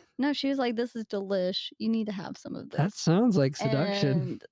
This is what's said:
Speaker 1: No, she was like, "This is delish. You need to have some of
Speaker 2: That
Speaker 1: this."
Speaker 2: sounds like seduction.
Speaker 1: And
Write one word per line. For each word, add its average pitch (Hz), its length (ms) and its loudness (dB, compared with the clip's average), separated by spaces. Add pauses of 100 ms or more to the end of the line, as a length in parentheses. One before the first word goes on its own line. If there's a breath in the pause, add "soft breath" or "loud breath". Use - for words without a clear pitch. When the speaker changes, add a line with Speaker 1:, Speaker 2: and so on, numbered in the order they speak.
(180)
Speaker 1:
No, 285 140 0
she 269 160 -2
was 277 100 0
like, 240 180 0
"This 240 200 -4
is 220 100 -6
delish. 190 720 -2
You 214 100 -2
need 226 180 0
to 214 60 -4
have - 240 -8
some - 200 -12
of - 200 -12
Speaker 2:
That 175 160 2
Speaker 1:
this." - 20 -20
Speaker 2:
sounds 190 420 4
like 135 200 4
seduction. 151 720 2
Speaker 1:
And - 240 -10